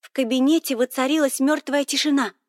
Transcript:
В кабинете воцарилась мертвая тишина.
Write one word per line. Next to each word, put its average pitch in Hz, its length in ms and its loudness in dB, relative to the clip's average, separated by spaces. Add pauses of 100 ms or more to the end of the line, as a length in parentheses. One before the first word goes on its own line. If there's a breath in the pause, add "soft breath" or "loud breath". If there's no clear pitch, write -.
В - 80 -20
кабинете 262 640 0
воцарилась 262 640 0
мертвая 285 460 0
тишина. 277 480 -2 (140)